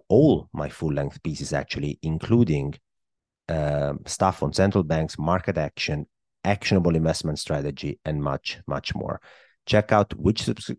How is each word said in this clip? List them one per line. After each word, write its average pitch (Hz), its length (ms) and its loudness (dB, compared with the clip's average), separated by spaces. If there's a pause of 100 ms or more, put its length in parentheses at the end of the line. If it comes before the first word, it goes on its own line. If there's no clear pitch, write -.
all 120 440 6
my 73 160 -6
full-length 71 540 -4
pieces 73 320 -6
actually, 71 480 -4
including, 80 720 2 (760)
um, 73 580 -2
stuff - 340 0
on 73 100 -2
central 98 320 4
banks, 80 360 -2
market 85 400 0
action, 76 480 -4 (360)
actionable 92 520 2
investment 78 420 0
strategy, 71 680 -6
and 76 200 -4
much, 69 420 -4
much 69 300 -6
more. - 260 -8 (460)
Check 107 240 2
out 104 240 4
which - 280 0
subs-, - 360 -6